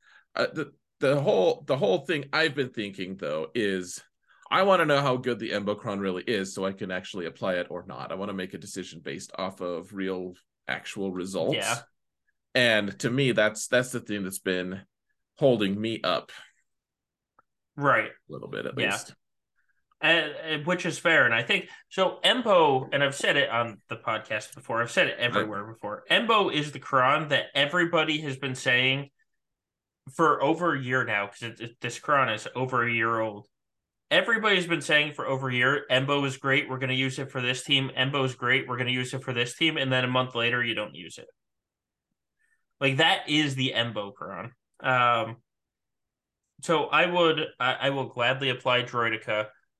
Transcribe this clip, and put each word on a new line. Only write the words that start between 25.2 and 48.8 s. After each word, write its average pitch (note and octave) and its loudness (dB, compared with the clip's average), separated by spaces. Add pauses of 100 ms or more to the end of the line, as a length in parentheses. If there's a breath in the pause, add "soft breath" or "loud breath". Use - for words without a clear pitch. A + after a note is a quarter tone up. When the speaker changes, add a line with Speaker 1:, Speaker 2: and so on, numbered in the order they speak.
Speaker 2:
everywhere G#2 -2
before, G#2 -10
Embo G#3+ 2
is D3 -2
the C#3 -12
Kron C#3 2
that C3 2
everybody D#3 2
has C#3 -6
been C3 -6
saying C3 0 (1040)
for D3+ 2
over E3 2
a C#3 -4
year B2+ 0
now, G#2 -2
'cause - -18
it, A2+ -10
it, B2 -12
this A#2+ -8
Kron C#3 2
is G#2+ -4
over B2+ 0
a A#2+ 0
year A2+ 2
old. G#2+ -6 (640)
Everybody's G3 2
been E3 0
saying D3+ 2
for B2 -6
over C3 -2
a B2 -2
year, C3+ 2
"Embo C#3 2
is C3 -4
great, C#3 0
we're C3 -6
gonna B2+ -2
use C3 -2
it C3+ -8
for C3 -6
this B2+ -2
team. C3+ 0
Embo C3+ 0
is B2+ -2
great, B2+ 0
we're B2 -4
gonna B2 -2
use B2+ -4
it C3 -8
for C3 -6
this A#2+ -2
team." D#3 0
And C3+ 0
then B2+ 2
a B2 0
month B2+ 0
later, A#2+ 0
you A#2 -2
don't G#2 -6
use E2 -14
it. - -20 (1500)
Like, C3+ 2
that E3 2
is D3 2
the C3 -2
Embo G#2+ -4
Kron. F#2+ -12 (280)
Um, A#2+ 2 (1300)
so D#3 2
I D#3+ 4
would, E3 2 (140)
I, B2+ 2
I C3+ 0
will C3+ -2
gladly C3 0
apply B2 2